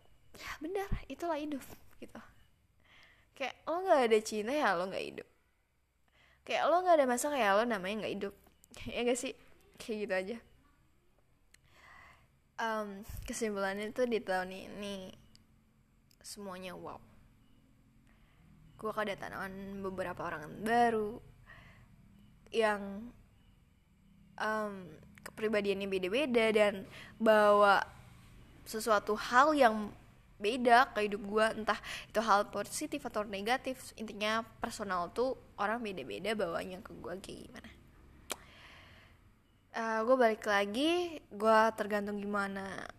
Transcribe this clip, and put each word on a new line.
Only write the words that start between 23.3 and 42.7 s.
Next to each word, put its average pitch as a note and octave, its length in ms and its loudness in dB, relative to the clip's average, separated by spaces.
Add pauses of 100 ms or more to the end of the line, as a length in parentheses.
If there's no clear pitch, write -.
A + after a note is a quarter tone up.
em, G#3 640 -6 (240)
kepribadiannya G3+ 640 -2
beda-beda A3 640 2
dan G#3 320 2 (320)
bawa G#3 720 6 (800)
sesuatu G#3+ 480 2
hal C#4 400 6
yang A3 400 4 (440)
beda A#3+ 560 6
ke G#3 80 2
hidup G3+ 240 -4
gue, G#3+ 180 2 (140)
entah G#3 160 0 (320)
itu G#3 160 0
hal G#3 240 4
positif C#4+ 560 -6
atau A3+ 240 -4
negatif. A#3+ 720 -4
Intinya G#3+ 400 -2 (180)
personal F#3+ 540 -4
tuh B3 240 0 (240)
orang A3 240 -2
beda-beda F3+ 480 -6
bawanya F#3 480 -4
ke E3+ 160 -16
gue E3+ 240 -12
kayak - 260 -14
gimana. - 240 -18 (2000)
Eh, A3+ 320 -2
gue B3 140 6
balik A3 320 4
lagi, D4 800 2
gue A3 320 4 (160)
tergantung G#3 420 -4
gimana G3 720 -6 (100)